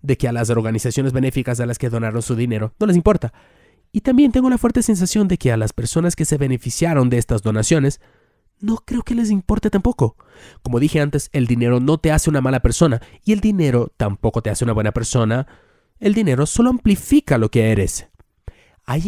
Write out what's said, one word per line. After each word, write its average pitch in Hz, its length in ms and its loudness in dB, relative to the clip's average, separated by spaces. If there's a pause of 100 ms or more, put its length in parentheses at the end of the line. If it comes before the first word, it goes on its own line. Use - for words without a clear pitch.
de 135 140 0
que 135 100 -2
a 120 60 -2
las 120 180 -2
organizaciones 120 600 -2
benéficas 127 480 -2
a 120 60 -4
las 120 120 -6
que 123 120 -4
donaron 113 320 -4
su 127 120 -4
dinero 113 460 -4
no 214 60 0
les 180 100 4
importa. 175 360 2 (600)
Y 214 80 -4
también 262 320 4
tengo 254 180 2
la 247 80 2
fuerte 233 240 0
sensación 202 460 0
de 175 100 0
que 123 140 0
a 113 40 0
las 110 160 -2
personas 165 440 -2
que 156 80 -2
se 147 140 0
beneficiaron 131 680 0
de 120 100 2
estas 113 240 -2
donaciones 139 580 0 (600)
no 220 180 -2
creo 233 240 -6
que 247 120 -6
les 233 160 0
importe 208 400 0
tampoco. 196 460 0 (460)
Como 123 180 -2
dije 156 200 2
antes, 143 320 -4
el 131 140 0
dinero 120 320 2
no 147 200 2
te 160 120 0
hace 156 180 2
una 147 120 0
mala 131 200 0
persona 120 400 2 (240)
y 214 80 0
el 208 80 0
dinero 160 560 0
tampoco 110 460 -2
te 110 80 -4
hace 104 140 -4
una 117 80 0
buena 107 180 -2
persona. 113 560 -2 (540)
El 208 140 2
dinero 151 320 2
solo 240 240 2
amplifica 214 680 2
lo 110 140 0
que 110 180 2
eres. 98 380 -2 (760)
¿Hay 147 240 -4